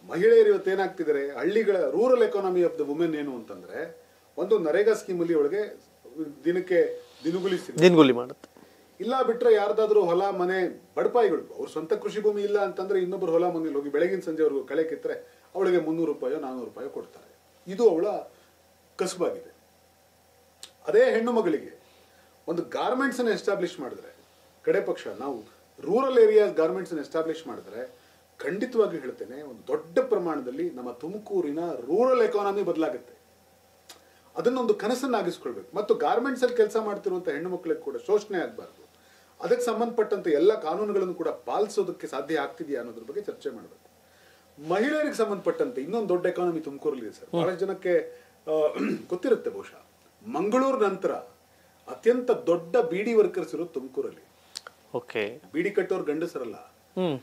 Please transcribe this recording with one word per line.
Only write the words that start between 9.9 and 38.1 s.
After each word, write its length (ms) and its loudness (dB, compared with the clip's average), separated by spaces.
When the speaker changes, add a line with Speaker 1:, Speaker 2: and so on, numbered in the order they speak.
Speaker 1:
ಹೊಲ 280 2
ಮನೆ 520 -2
ಬಡಪಾಯಿಗಳು, 600 2
ಅವ್ರ 120 -8
ಸ್ವಂತ 240 -4
ಕೃಷಿ 280 -4
ಭೂಮಿ 200 2
ಇಲ್ಲ 180 0
ಅಂತಂದ್ರೆ 420 0
ಇನ್ನೊಬ್ರು 300 -2
ಹೊಲ 160 4
ಮನೇಲಿ 280 -2
ಹೋಗಿ 140 -2
ಬೆಳಗಿನ 300 0
ಸಂಜೆವರೆಗೂ 440 0
ಕಳೆ 200 -2
ಕಿತ್ತರೆ 560 -8
ಅವಳಿಗೆ 240 2
ಮುನ್ನೂರು 340 -2
ರೂಪಾಯೋ 260 -4
ನಾನೂರು 260 -8
ರೂಪಾಯೋ 240 -12
ಕೊಡ್ತಾರೆ. 460 -16
ಇದು 160 6
ಅವಳ 160 4
ಕಸುಬಾಗಿದೆ. 580 -4
ಅದೇ 240 6
ಹೆಣ್ಣು 200 0
ಮಗಳಿಗೆ 480 0
ಒಂದು 160 -4
garments 560 -2
ಅನ್ನ 120 2
establish 480 -2
ಮಾಡಿದ್ರೆ, 360 -12
ಕಡೆ 180 4
ಪಕ್ಷ 260 -4
ನಾವು 360 -8
rural 400 2
ಏರಿಯಾ 280 8
garments 460 0
ಅನ್ನ 100 -4
establish 440 -4
ಮಾಡಿದ್ರೆ, 480 -12
ಖಂಡಿತವಾಗಿ 640 0
ಹೇಳ್ತೇನೆ, 420 -12
ಒಂದು 260 -16
ದೊಡ್ಡ 320 -2
ಪ್ರಮಾಣದಲ್ಲಿ 680 -2
ನಮ್ಮ 220 -10
ತುಮಕೂರಿನ 800 -4
rural 500 2
economy 420 0
ಬದಲಾಗುತ್ತೆ. 500 -2
ಅದನ್ನೊಂದು 360 2
ಕನಸನ್ನಾಗಿಸ್ಕೊಳ್ಬೇಕು. 1040 -4
ಮತ್ತು 180 2
governments 480 0
ಅಲ್ಲಿ 140 0
ಕೆಲಸ 200 2
ಮಾಡ್ತಿರುವಂತ 520 -4
ಹೆಣ್ಣು 200 -4
ಮಕ್ಕಳಿಗೆ 300 -4
ಕೂಡ 180 -8
ಶೋಷಣೆ 400 -2